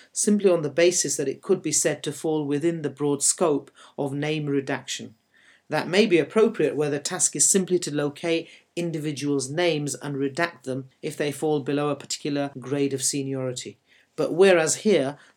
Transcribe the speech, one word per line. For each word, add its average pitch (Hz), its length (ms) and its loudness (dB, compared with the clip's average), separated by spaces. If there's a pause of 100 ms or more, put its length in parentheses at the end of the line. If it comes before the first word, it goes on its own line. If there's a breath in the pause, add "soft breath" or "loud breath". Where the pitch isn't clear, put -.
(120)
simply 202 380 4
on 170 120 4
the 147 80 -2
basis 170 480 2
that 143 100 -2
it - 140 -6
could - 200 0
be 156 100 -4
said 147 320 0
to 151 80 -4
fall 156 340 -2
within 151 360 0
the 147 80 -2
broad 143 320 -2
scope 143 480 0 (280 loud breath)
of 139 160 -4
name 151 340 -4
redaction. 135 640 -4 (560 soft breath)
That 147 180 -2
may 202 200 4
be 175 100 4
appropriate 175 580 2
where 147 140 0
the 143 100 -4
task - 360 -2
is 151 120 2
simply 185 320 2
to 151 140 -6
locate 165 560 -2 (260 loud breath)
individuals' 143 720 -2
names 151 460 0
and 147 200 -8
redact 135 480 -2
them 131 260 -6 (140)
if 151 140 -6
they 147 140 -2
fall 151 280 0
below 147 300 -2
a 143 60 0
particular 143 640 -6
grade 139 340 -2
of 131 100 -4
seniority. 131 720 -4 (380 soft breath)
But 139 180 0
whereas 170 420 6 (120)
here, 147 300 2 (200 loud breath)